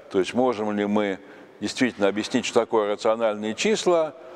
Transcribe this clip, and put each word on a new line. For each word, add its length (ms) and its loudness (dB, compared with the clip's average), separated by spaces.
То 80 0
есть 160 0
можем 420 0
ли 100 0
мы 340 0
действительно 480 0
объяснить, 380 -2
что 140 2
такое 320 2
рациональные 640 0
числа, 600 0